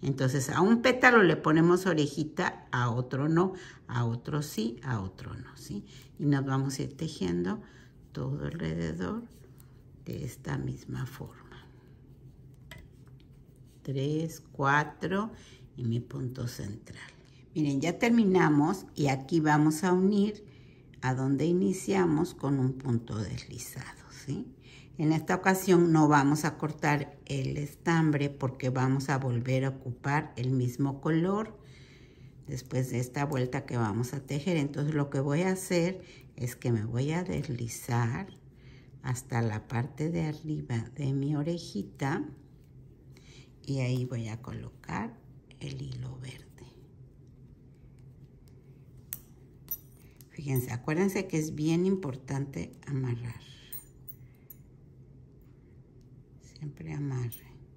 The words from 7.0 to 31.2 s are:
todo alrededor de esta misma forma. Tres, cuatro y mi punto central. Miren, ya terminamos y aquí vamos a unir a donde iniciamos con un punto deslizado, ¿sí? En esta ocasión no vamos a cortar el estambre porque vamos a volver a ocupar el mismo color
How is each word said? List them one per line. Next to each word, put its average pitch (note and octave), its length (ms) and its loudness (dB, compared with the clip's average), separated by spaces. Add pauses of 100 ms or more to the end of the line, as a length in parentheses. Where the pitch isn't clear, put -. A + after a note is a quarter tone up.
todo C#3+ 340 -6
alrededor E3+ 760 -4 (840)
de - 200 -8
esta C#3+ 340 -8
misma B2+ 480 -6
forma. - 600 -16 (2250)
Tres, D3+ 600 -2 (100)
cuatro D3+ 800 0 (440)
y A#2+ 80 -8
mi A#2 160 0
punto B2+ 460 -8
central. - 640 -12 (440)
Miren, C#3+ 260 2
ya E3 180 -2
terminamos F#3 960 6
y C#3+ 140 2
aquí C3+ 320 2
vamos D3+ 420 6
a F#3 100 4
unir G3+ 520 4 (560)
a B2+ 140 0
donde C3+ 320 2
iniciamos F3+ 880 2
con C#3 240 0
un C3 160 2
punto A#2 420 -2
deslizado, - 880 -10 (200)
¿sí? F3 220 -6 (520)
En D#3 140 4
esta D#3+ 220 0
ocasión F3+ 580 6
no D#3 160 8
vamos D3 360 6
a D3+ 140 -2
cortar D3 680 -2
el C3+ 320 -4
estambre D3 720 2
porque C3 400 -2
vamos C3 400 2
a C#3+ 80 2
volver B2+ 480 0
a C3+ 60 0
ocupar C#3 680 -4
el B2+ 140 -2
mismo C3 500 0
color F#3 560 0 (880)